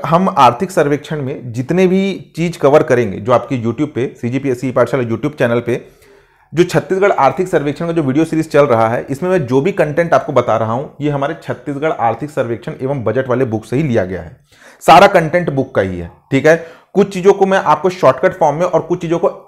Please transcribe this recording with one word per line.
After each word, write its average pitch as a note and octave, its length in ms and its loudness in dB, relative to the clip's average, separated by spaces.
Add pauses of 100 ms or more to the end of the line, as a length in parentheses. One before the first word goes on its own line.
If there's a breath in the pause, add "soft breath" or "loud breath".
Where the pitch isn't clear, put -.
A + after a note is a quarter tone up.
हम F3 320 0
आर्थिक C#3 340 4
सर्वेक्षण D3 500 -2
में B2+ 320 -10
जितने E3+ 340 0
भी F#3+ 480 -2
चीज E3+ 220 -4
कवर D3 260 4
करेंगे, A#2 340 0
जो G#2+ 140 -4
आपकी A#2+ 320 -2
YouTube - 320 -4
पे, B2+ 220 -4
सीजीपीएससी B2+ 540 -4
पाठशाला B2+ 340 0
YouTube A2+ 340 -4
चैनल A#2+ 220 0
पे A#2+ 240 -6 (680 soft breath)
जो D#3+ 100 2
छत्तीसगढ़ F#3 500 0
आर्थिक C3+ 340 0
सर्वेक्षण D3 400 -2
का E3+ 60 -4
जो E3 100 0
वीडियो C#3 220 0
सीरीज D#3+ 260 -4
चल D3 140 6
रहा A2+ 240 2
है, B2+ 200 -4
इसमें F3 200 -6
मैं F3 160 0
जो B2 160 2
भी F3+ 100 -2
कंटेंट E3 420 0
आपको C#3 200 0
बता A#2 240 2
रहा A2 160 -2
हूं, C#3 120 -4 (160)
ये D3 80 -2
हमारे C#3+ 340 -4
छत्तीसगढ़ C#3+ 480 -6
आर्थिक A#2 380 -2
सर्वेक्षण A#2+ 520 -6
एवं C3 220 -4
बजट B2 240 -2
वाले B2+ 180 0
बुक G#2+ 200 -6
से B2 100 -6
ही D#3 80 0
लिया A2+ 220 0
गया F2+ 160 -8
है। E2 140 -16 (480 soft breath)
सारा F3+ 260 8
कंटेंट F3 400 0
बुक C3+ 260 -4
का A2+ 60 2
ही F#2 180 -4
है। E2+ 100 -10 (220)
ठीक C3+ 140 0
है, D#3+ 100 6 (400 loud breath)
कुछ G3 180 2
चीजों F#3+ 200 4
को G3 120 4
मैं F#3+ 140 0
आपको F#3 320 0
शॉर्टकट F3+ 420 2
फॉर्म D3 220 0
में F3 100 -2
और D#3+ 160 0
कुछ F3 200 -4
चीजों E3+ 180 -2
को F#3+ 120 0 (160)